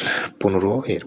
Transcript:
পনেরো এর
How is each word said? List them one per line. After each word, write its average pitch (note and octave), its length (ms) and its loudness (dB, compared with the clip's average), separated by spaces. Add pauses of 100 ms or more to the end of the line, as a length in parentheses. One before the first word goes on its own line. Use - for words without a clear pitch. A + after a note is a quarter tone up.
(400)
পনেরো G2 460 2
এর G#2 200 -2